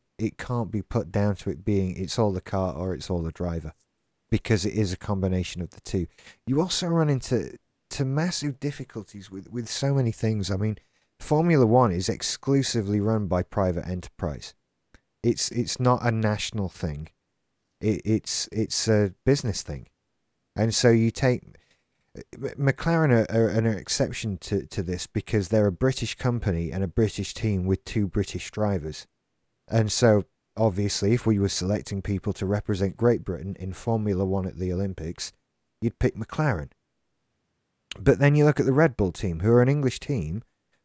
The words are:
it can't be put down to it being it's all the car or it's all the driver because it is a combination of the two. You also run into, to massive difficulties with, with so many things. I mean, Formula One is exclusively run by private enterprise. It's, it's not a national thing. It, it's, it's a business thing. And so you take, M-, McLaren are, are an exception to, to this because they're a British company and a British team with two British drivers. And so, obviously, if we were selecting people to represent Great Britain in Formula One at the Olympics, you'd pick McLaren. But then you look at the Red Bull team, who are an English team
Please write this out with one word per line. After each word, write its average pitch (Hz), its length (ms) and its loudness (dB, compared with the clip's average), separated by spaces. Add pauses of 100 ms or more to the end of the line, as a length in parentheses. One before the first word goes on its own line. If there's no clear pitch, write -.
(180)
it - 200 -4
can't 117 320 -4
be 104 120 -4
put 92 300 -4
down 101 240 2
to - 140 -6
it 76 140 -8
being 98 320 0
it's 90 220 -6
all 104 140 2
the 90 80 -4
car 92 340 -4
or 90 200 -4
it's - 160 -10
all 87 120 -2
the 80 100 -4
driver 85 420 -6 (560)
because 104 360 0
it - 80 -4
is 101 180 0
a 92 40 -4
combination 92 680 -2
of 78 80 -8
the - 100 -20
two. 90 260 -4 (400)
You 139 140 0
also 175 280 0
run 165 200 2
into, 120 500 -2 (320)
to 143 140 -2
massive 147 540 -2
difficulties 107 720 -10
with, 95 220 -14
with 117 160 -6
so 139 260 0
many 127 160 2
things. 107 400 0
I 95 60 0
mean, 107 220 -2 (420)
Formula 156 440 4
One 113 280 6
is 92 160 -2
exclusively 113 920 0
run 107 280 0
by 90 160 2
private 90 420 -2
enterprise. 85 680 -8 (680)
It's, - 300 0
it's - 260 -4
not 123 260 2
a 117 60 2
national 107 580 -2
thing. 78 400 -6 (720)
It, 101 240 0
it's, - 460 -2
it's - 380 -2
a 104 240 4 (120)
business 131 380 2
thing. 67 240 -10 (720)
And 110 180 2
so 120 160 6
you 113 200 6
take, - 340 0 (880)
M-, 135 240 -8
McLaren 151 540 2
are, 113 200 4
are 113 160 4
an 110 180 2
exception 107 720 -2
to, - 280 -4
to - 160 -6
this 87 240 -6
because 101 420 -2
they're 107 180 4
a 95 60 2
British 131 440 -2
company 92 560 -2
and 92 100 -2
a 92 60 -2
British 101 460 0
team 98 320 0
with 95 180 0
two 101 240 -2
British - 420 -4
drivers. 95 560 -2 (640)
And 110 220 2
so, 107 340 6 (320)
obviously, 101 560 2
if 120 140 0
we 107 120 4
were 98 100 2
selecting 98 540 -2
people 101 320 -4
to 98 120 -6
represent 98 500 -2
Great 117 280 2
Britain 90 340 -8
in 92 140 -8
Formula 104 520 0
One 95 220 0
at - 120 -10
the 90 140 -2
Olympics, 92 600 -6 (480)
you'd 113 180 -4
pick - 180 0
McLaren. 107 540 -4 (1300)
But 101 200 4
then 143 160 6
you 147 100 6
look 147 160 4
at 104 60 4
the 131 60 2
Red 147 240 4
Bull 95 140 2
team, 85 300 -4
who 104 100 4
are 120 120 8
an 127 60 4
English 143 320 0
team 98 420 -4 (420)